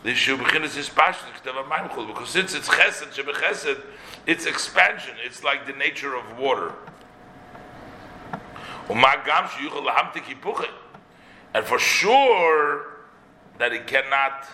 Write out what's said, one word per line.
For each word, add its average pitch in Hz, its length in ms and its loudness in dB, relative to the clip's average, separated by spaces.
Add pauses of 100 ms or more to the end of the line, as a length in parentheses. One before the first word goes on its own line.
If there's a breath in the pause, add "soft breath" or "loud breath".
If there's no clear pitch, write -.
The 107 60 -2
issue 127 260 2
beginning 131 280 2
is 143 260 -6
pashut, 160 420 4 (760)
because 117 220 -10
since 180 240 0
it's 147 140 -6
chesed, 175 460 2
shebechesed, 147 680 -2 (460 loud breath)
it's 160 180 0
expansion. 180 800 2
It's 123 220 -12
like 139 200 0
the 135 60 -10
nature 139 440 -2
of 113 220 -10
water. 120 360 0 (4000 loud breath)
And 110 120 2
for 120 140 0
sure 170 1080 4 (720)
that 120 120 2
it 117 160 -6
cannot 135 680 2